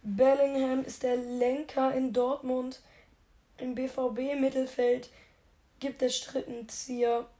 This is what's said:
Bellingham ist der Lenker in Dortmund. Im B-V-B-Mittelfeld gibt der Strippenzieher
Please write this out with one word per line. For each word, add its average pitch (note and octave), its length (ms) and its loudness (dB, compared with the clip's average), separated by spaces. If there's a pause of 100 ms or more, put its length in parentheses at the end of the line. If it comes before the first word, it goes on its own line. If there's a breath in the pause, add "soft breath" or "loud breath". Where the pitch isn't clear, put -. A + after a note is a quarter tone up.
Bellingham C4 800 4
ist - 180 -8
der B3 140 2
Lenker B3+ 800 0
in C4 160 0
Dortmund. B3+ 680 -2 (760 soft breath)
Im B3+ 160 -6
B-V-B-Mittelfeld C4 1400 0 (720 soft breath)
gibt C4+ 220 -6
der B3+ 80 2
Strippenzieher A#3 1160 -2 (140)